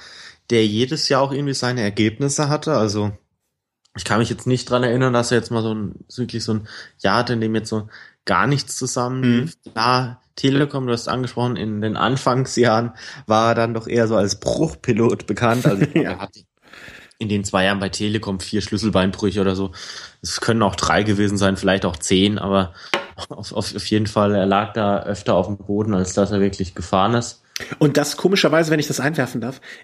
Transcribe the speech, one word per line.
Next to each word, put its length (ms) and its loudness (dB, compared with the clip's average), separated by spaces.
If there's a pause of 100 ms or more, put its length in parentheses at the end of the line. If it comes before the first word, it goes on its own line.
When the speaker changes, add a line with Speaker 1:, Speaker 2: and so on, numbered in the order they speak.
(520)
Speaker 1:
der 160 6
jedes 420 -2
Jahr 120 4
auch 100 0
irgendwie 240 -4
seine 260 -2
Ergebnisse 680 0
hatte. 240 0
Also 380 0 (840)
ich 100 -10
kann 140 2
mich 100 2
jetzt 160 -6
nicht 240 0
dran 140 2
erinnern, 300 2
dass 180 0
er 80 4
jetzt 120 -2
mal 120 0
so 100 -2
ein, 220 -6 (200)
wirklich 280 -6
so 100 -2
ein 140 -2 (320)
Jahr 200 0
hatte, 140 -2
in 80 -2
dem 140 -2
jetzt 140 -4
so 200 -4 (360)
gar 200 2
nichts 320 -2
zusammenlief. 800 -2 (100)
Speaker 2:
Mhm. 60 -20
Speaker 1:
Klar, 500 0 (140)
Telekom, 500 0
du 80 0
hast 140 -4
angesprochen, 480 -2
in 260 -4
den 160 -2
Anfangsjahren 920 2 (340)
war 240 4
er 60 4
dann 180 0
doch 140 -6
eher 200 2
so 80 2
als 240 2
Bruchpilot 840 0
bekannt. 400 0
Also 200 2
Speaker 2:
<laughs> 100 0
Ja. 60 4 (100)
Speaker 1:
er 80 -8
hat 120 -12 (840)
in 120 -6
den 140 0
zwei 220 0
Jahren 140 0
bei 100 -4
Telekom 500 -4
vier 220 -4
Schlüsselbeinbrüche 800 0
oder 140 2
so. 160 -4 (500)
Es 180 -8
können 220 0
auch 140 2
drei 260 2
gewesen 380 2
sein, 180 2
vielleicht 260 2
auch 140 -2
zehn, 400 2
aber 380 0 (540)
auf, 220 -14
auf, 240 -4
auf 120 -8
jeden 180 2
Fall, 300 2
er 100 2
lag 280 2
da 280 0
öfter 320 -2
auf 140 4
dem 100 -6
Boden, 380 -2
als 180 0
dass 160 2
er 100 0
wirklich 360 -2
gefahren 400 2
ist. 260 -4 (380)
Speaker 2:
Und 180 4
das 200 0
komischerweise, 520 2
wenn 100 2
ich 60 -2
das 140 -6
einwerfen 420 -2
darf, 180 -8 (240)